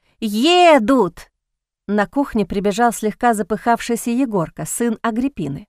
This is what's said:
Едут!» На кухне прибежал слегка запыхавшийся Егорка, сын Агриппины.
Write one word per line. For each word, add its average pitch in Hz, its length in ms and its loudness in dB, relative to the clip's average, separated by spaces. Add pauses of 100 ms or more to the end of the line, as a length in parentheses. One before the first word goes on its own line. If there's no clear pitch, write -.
(200)
Едут!» 262 1080 2 (560)
На 202 200 0
кухне 254 400 -2
прибежал 202 480 0
слегка 226 400 -2
запыхавшийся 226 760 -4
Егорка, 220 540 -2
сын 233 380 -4
Агриппины. 214 680 -4